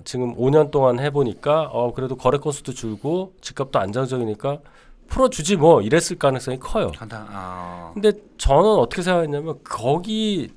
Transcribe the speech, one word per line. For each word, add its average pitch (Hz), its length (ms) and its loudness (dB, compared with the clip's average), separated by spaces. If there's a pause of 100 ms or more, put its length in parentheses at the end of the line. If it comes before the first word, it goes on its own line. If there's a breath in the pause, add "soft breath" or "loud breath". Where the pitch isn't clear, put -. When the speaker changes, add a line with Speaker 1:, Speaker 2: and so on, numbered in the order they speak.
Speaker 1:
지금 123 340 -6
오 123 100 2
년 147 220 6
동안 131 300 4
해보니까, 143 640 0
어, 120 280 -2
그래도 127 240 -6
거래 127 220 2
건수도 143 340 -6
줄고 147 720 -6
집값도 - 360 -6
안정적이니까 120 800 -4 (500 soft breath)
풀어주지 202 480 0
뭐, 151 260 6
이랬을 165 360 0
가능성이 131 400 -2
커요. 156 380 -4
Speaker 2:
간다. 107 320 -16
아. 90 640 -12
Speaker 1:
근데 202 200 2 (260)
저는 139 260 4
어떻게 190 380 2
생각했냐면, 160 600 -2
거기 180 960 -2